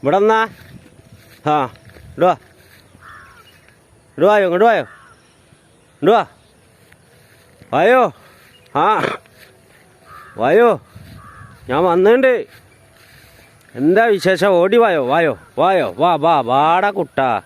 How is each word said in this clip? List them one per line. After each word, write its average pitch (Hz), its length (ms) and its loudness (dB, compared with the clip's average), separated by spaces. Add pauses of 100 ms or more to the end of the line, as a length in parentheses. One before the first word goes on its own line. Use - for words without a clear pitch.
ഇവിടെ 151 140 0
നിന്നാ. 220 300 0 (1040)
ആ, 151 120 0 (440)
ഇങ്ങട് - 160 -4
വാ. 180 80 2 (1800)
ഇങ്ങട് 156 220 -2
വായോ, 208 160 2
ഇങ്ങട് 180 180 0
വായോ. 214 180 2 (1200)
ഇങ്ങട് 156 160 0
വാ. 190 80 0 (1500)
വായോ. 196 400 2 (640)
ആ. 156 100 0 (1500)
വായോ. 175 440 2 (880)
ഞാൻ 143 160 -2
വന്നിട്ടുണ്ട്. 214 600 0 (1300)
എന്താ 170 300 2
വിശേഷം? 190 440 0
ഓടി 190 280 2
വായോ, 185 300 0
വായോ, 143 320 -2 (200)
വായോ. 151 440 0
വാ, 175 120 2 (100)
വാ, 160 160 2 (100)
വാടാ 160 400 0
കുട്ടാ. 135 560 -4